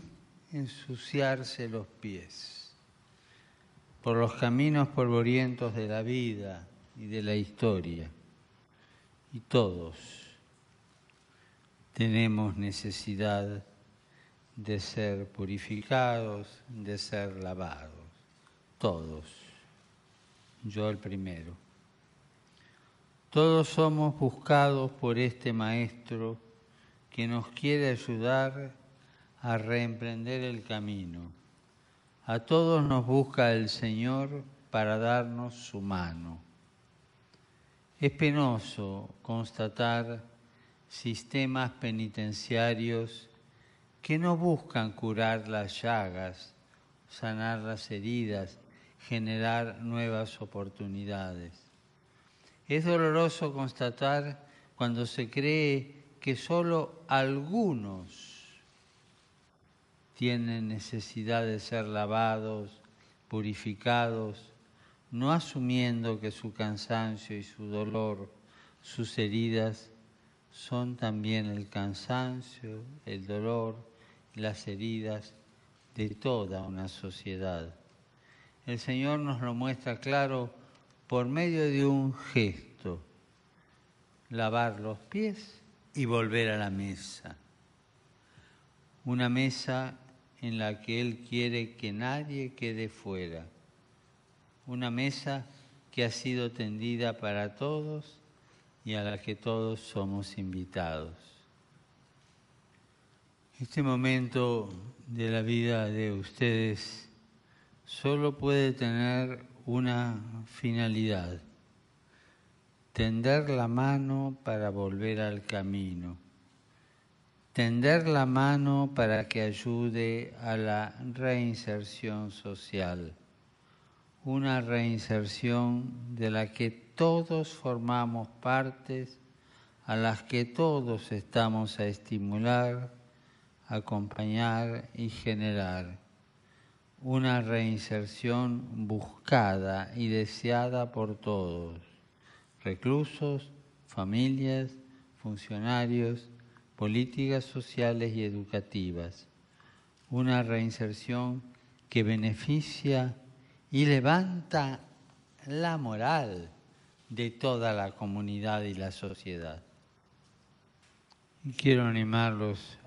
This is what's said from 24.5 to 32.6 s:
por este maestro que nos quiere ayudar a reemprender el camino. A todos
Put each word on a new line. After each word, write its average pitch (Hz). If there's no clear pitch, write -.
por 120
este 123
maestro 113
que 117
nos 117
quiere 143
ayudar 131
a 117
reemprender 117
el 120
camino. 95
A 117
todos 165